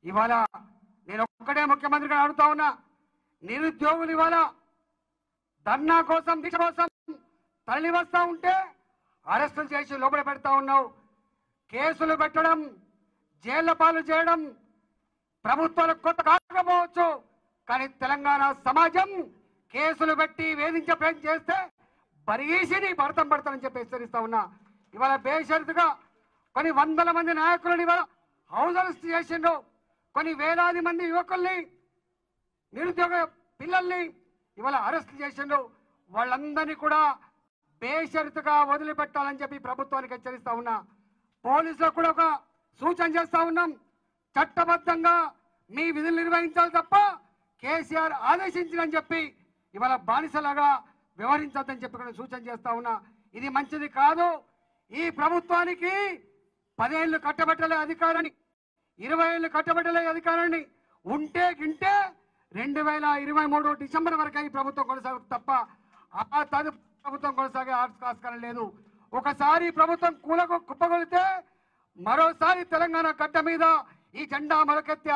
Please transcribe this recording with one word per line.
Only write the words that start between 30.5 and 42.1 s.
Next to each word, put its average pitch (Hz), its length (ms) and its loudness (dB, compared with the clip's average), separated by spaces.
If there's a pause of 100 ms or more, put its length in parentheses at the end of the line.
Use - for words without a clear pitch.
మంది 349 260 -2
యువకుల్ని, 359 440 -2 (1200)
నిరుద్యోగ 349 380 0 (460)
పిల్లల్ని 359 420 -2 (560)
ఇవాళ 269 180 -2 (120)
అరెస్ట్ 311 340 -6
చేసిండ్రు. 285 400 -4 (540)
వాళ్ళందరినీ 294 680 -4
కూడా 302 160 2 (840)
బేషరతుగా 294 720 -2 (160)
వదిలిపెట్టాలని 294 720 -4
చెప్పి 277 240 -10
ప్రభుత్వానికి 262 500 -6
హెచ్చరిస్తా 247 440 -10
ఉన్నా. 233 160 -4 (720)
పోలీసులకు 320 520 2
కూడా 330 160 2